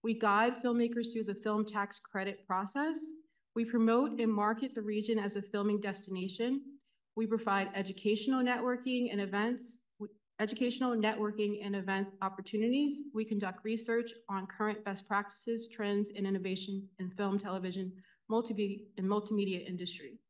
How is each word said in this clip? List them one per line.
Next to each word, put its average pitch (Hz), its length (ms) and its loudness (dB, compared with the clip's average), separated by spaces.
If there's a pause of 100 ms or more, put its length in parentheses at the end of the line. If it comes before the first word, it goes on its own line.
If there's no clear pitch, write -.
We 226 100 2
guide 226 480 4
filmmakers 233 500 2
through 220 120 -2
the 202 100 -2
film 214 320 0
tax 208 320 -4
credit 196 480 -6
process. 277 580 -2 (520)
We 233 80 0
promote 226 560 4
and 226 120 4
market 220 420 2
the 220 80 -4
region 214 360 0
as 202 160 -2
a 202 80 -2
filming 202 380 0
destination. 196 840 -2 (540)
We 220 100 0
provide 202 480 2
educational 214 680 2
networking 247 680 2
and 202 100 0
events, 202 600 -2 (580)
educational 240 560 0
networking 208 720 0
and 202 80 -2
event 196 320 0 (160)
opportunities. 240 800 0 (100)
We 220 120 0
conduct 202 400 -2
research 233 480 0 (180)
on 190 160 -2
current 214 380 -2
best 196 240 -6
practices, 226 580 -2
trends, 208 500 0
and 196 120 0
innovation 190 580 -2 (140)
in 185 100 -4
film, 196 260 0
television, 185 560 -2 (380)
multimedia, 214 520 0 (160)
and 190 100 0
multimedia 202 580 0
industry. 180 640 -8